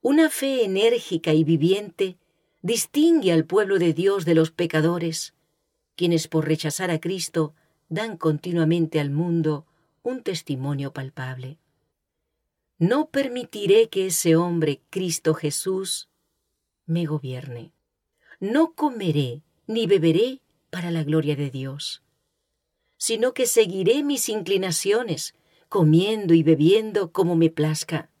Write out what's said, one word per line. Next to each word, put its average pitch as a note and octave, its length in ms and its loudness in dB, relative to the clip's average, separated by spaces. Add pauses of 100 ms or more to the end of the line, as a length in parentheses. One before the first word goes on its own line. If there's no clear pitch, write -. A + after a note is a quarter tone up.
Una D4+ 280 4
fe C4 360 0
enérgica F#3+ 680 0
y D#3+ 100 4
viviente F#3 760 0 (440)
distingue B3+ 680 2
al D#3+ 140 4
pueblo G3 320 2
de E3+ 160 2
Dios F#3+ 320 0
de E3+ 80 2
los D#3+ 180 4
pecadores, E3 840 -2 (600)
quienes E3+ 320 0
por D#3 200 -2
rechazar D#3+ 440 -4
a D#3 80 -2
Cristo E3 540 -4 (340)
dan G3+ 300 -6
continuamente D#3+ 840 0
al C#3+ 100 -2
mundo D#3 560 -2 (380)
un B3 180 -6
testimonio C#3 720 -6
palpable. C3 680 -12 (1200)
No B3+ 300 0
permitiré A3+ 800 0
que F#3+ 180 -4
ese E3 280 2
hombre, E3 540 0
Cristo E3+ 440 -2
Jesús, F#3 760 -6 (760)
me E3 200 -2
gobierne. B2+ 680 -8 (680)
No C#4 340 0
comeré D#3 680 -2 (240)
ni A3 220 -2
beberé F#3+ 540 2 (280)
para F3 220 -8
la D#3+ 120 -2
gloria D3 320 0
de C#3+ 140 -6
Dios, C3+ 540 -10 (960)
sino A3+ 360 -2
que B3+ 120 0
seguiré G#3+ 580 2
mis C#4+ 260 -2
inclinaciones, G3 1040 -2 (340)
comiendo F#3 640 4
y E3 100 6
bebiendo F#3 680 2
como F3 240 0
me E3 140 4
plazca. D#3 600 -4 (120)